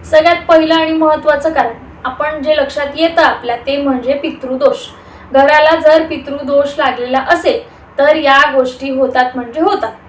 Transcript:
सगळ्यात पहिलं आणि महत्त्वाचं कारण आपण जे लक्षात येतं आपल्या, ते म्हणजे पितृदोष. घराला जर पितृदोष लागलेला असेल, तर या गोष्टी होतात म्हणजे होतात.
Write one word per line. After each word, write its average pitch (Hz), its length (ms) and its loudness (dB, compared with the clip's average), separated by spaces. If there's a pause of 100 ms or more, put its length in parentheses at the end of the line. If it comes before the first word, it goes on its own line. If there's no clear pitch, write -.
सगळ्यात 320 320 4 (120)
पहिलं 320 260 4
आणि 320 180 0
महत्त्वाचं 302 600 0
कारण 240 200 -2 (320)
आपण 294 380 -6
जे 302 140 0
लक्षात 277 300 -2 (100)
येतं 330 260 2
आपल्या, 240 340 -2
ते 269 200 -4
म्हणजे 269 380 -2
पितृदोष. 262 600 -2 (560)
घराला 302 440 4
जर 320 300 4
पितृदोष 285 720 -4
लागलेला 254 500 -2
असेल, - 400 0 (300)
तर 294 180 4
या 277 220 2 (160)
गोष्टी 262 360 -2
होतात 254 440 -2
म्हणजे 254 260 -8
होतात. 381 320 -2 (160)